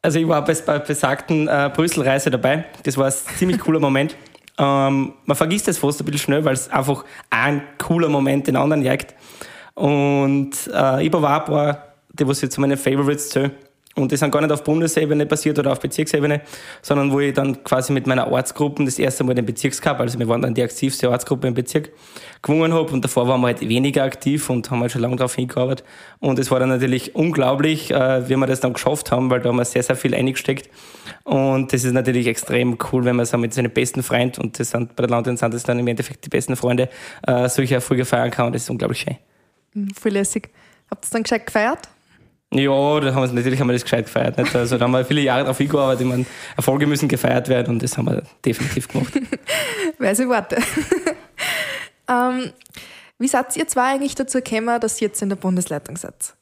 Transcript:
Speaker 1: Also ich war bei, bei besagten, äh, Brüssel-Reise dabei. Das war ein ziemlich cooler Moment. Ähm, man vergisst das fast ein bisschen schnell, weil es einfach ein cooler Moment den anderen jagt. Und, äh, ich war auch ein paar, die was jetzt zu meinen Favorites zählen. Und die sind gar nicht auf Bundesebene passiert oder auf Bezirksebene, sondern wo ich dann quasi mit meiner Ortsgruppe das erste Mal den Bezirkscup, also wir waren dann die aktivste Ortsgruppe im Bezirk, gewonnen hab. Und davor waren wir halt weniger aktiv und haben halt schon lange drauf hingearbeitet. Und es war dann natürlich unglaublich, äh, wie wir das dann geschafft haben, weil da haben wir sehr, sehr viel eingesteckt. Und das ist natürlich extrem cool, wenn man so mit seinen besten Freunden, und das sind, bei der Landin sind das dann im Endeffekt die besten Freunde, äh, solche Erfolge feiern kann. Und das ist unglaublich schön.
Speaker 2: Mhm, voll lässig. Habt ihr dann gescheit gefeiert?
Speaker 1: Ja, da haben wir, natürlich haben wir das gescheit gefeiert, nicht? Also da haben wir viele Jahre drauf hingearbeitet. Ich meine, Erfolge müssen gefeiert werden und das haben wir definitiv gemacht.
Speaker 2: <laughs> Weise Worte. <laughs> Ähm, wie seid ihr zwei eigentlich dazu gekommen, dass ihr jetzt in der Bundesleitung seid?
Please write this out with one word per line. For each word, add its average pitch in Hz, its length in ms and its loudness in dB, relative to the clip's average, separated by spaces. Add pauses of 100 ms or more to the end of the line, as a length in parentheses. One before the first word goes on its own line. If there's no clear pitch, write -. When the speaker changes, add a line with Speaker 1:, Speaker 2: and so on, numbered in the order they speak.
Speaker 1:
Also 165 180 2
ich 165 80 2
war 151 160 2
bei, 160 100 2
bei 151 260 0
besagten, 151 680 0
äh, 143 260 2
Brüssel-Reise 143 560 2
dabei. 131 360 0 (180)
Das 135 140 -2
war 135 100 2
ein 139 60 0 (240)
ziemlich 180 220 0
cooler 160 200 2
Moment. 139 360 2 (420)
Ähm, 139 560 2 (120)
man 143 120 0
vergisst 180 300 2
das 185 100 0
fast 143 240 0
ein 147 40 -6
bisschen 147 140 -2
schnell, 147 260 0
weil 135 80 4
es - 160 -4
einfach 135 340 0 (260)
ein 139 340 2 (140)
cooler 165 320 0
Moment 139 380 2
den 131 80 2
anderen 143 280 2
jagt. 131 320 -2 (580)
Und, 139 800 2 (220)
äh, 135 320 2
ich 160 80 2
war 165 100 2
auch 147 160 2
ein - 60 -4
paar, 147 500 -2 (180)
die 143 140 0
was 135 140 0
jetzt 135 140 -4
zu 135 60 -2
meinen 139 160 2
Favorites 139 520 0
zählen. 139 220 0 (460)
Und 90 140 0
die 139 60 0
sind 147 140 2
gar 147 100 4
nicht 151 100 2
auf 147 120 0
Bundesebene 156 640 2
passiert 151 320 0
oder 135 140 2
auf 135 80 -2
Bezirksebene, 147 600 0 (400)
sondern 139 320 2
wo 139 80 4
ich 143 120 2
dann 135 300 0
quasi 131 300 0
mit 127 140 0
meiner 127 220 2
Ortsgruppe 143 540 0
das 127 160 -2
erste 131 240 0
Mal 127 120 2
den 120 100 0
Bezirkscup, 131 560 -2
also 120 180 -2
wir 117 80 0
waren 117 140 2
dann 123 120 0
die 123 100 2
aktivste 123 460 -2
Ortsgruppe 127 380 0
im 123 60 0
Bezirk, 127 380 -2 (540)
gewonnen 160 280 4
hab. 160 200 2
Und 127 100 0
davor 123 240 0
waren 127 140 4
wir 123 60 4
halt 120 140 0
weniger 131 420 2
aktiv 139 460 -2
und 123 200 -2
haben 120 120 0
halt 120 100 -2
schon 120 100 -4
lange 123 140 0
drauf 127 200 -2
hingearbeitet. 127 500 -2 (340)
Und 135 200 0
es 131 120 0
war 131 80 4
dann 127 100 4
natürlich 127 460 0
unglaublich, 151 760 2
äh, 131 380 2
wie 135 60 2
wir 135 120 2
das 131 120 0
dann 127 140 0
geschafft - 380 -2
haben, 127 180 2
weil 123 120 2
da 120 80 0
haben 123 80 2
wir 120 80 2
sehr, 123 180 0
sehr 131 120 0
viel 127 180 -2
eingesteckt. 131 560 -2 (540)
Und 135 500 2
das 123 100 0
ist 127 100 0
natürlich 123 340 2
extrem 120 500 0 (140)
cool, 127 140 2
wenn 123 100 2
man 120 100 2
so 120 120 -2
mit 117 160 -2
seinen 120 180 -2
besten 127 320 -2
Freunden, 123 380 0
und - 180 -6
das 120 120 -4
sind, 120 240 -4
bei 120 80 0
der 117 60 0
Landin 120 280 0
sind 117 160 -2
das 120 100 -6
dann 120 160 0
im 123 80 0
Endeffekt - 380 -6
die - 40 -12
besten 127 260 -2
Freunde, 123 340 0 (360)
äh, 123 240 2
solche 131 260 0
Erfolge 127 300 0
feiern 120 260 0
kann. 120 160 0
Und 120 80 -4
das 113 80 -4
ist - 60 -10
unglaublich - 300 -2
schön. - 180 -6 (560)
Speaker 2:
Mhm, 196 200 -6
voll - 180 -4
lässig. 196 380 -2 (400)
Habt - 160 -12
ihr - 60 -8
dann 226 120 -2
gescheit 208 220 -2
gefeiert? 226 440 -2 (640)
Speaker 1:
Ja, 139 460 4
da 135 140 0
haben 131 100 2
wir, 123 100 0
natürlich 127 260 0
haben 123 80 4
wir 123 60 4
das 123 100 0
gescheit 117 220 0
gefeiert, - 320 0
nicht? 123 180 0
Also 123 220 2
da 120 80 2
haben 127 60 2
wir 127 120 4
viele 147 180 2
Jahre 135 240 2
drauf 131 120 -2
hingearbeitet. 139 440 2
Ich 127 60 2
meine, 127 180 0 (300)
Erfolge 135 300 2
müssen 143 240 2
gefeiert 127 400 2
werden 120 240 2
und 117 100 -2
das - 140 -4
haben 117 80 -2
wir - 160 0 (240)
definitiv - 420 -2
gemacht. - 260 -4 (440)
Speaker 2:
<laughs> 440 400 -4
Weise 240 320 0
Worte. 202 320 0
<laughs> - 40 0 (1400)
Ähm, 254 440 -2 (640)
wie 247 100 -2
seid 254 280 0
ihr 330 120 -4
zwei 262 260 0
eigentlich 277 220 -2
dazu 262 260 -2
gekommen, 233 380 -2
dass 220 220 -2
ihr 214 60 0
jetzt - 140 -4
in 202 80 -2
der 196 60 -2
Bundesleitung 180 640 -4
seid? - 440 -12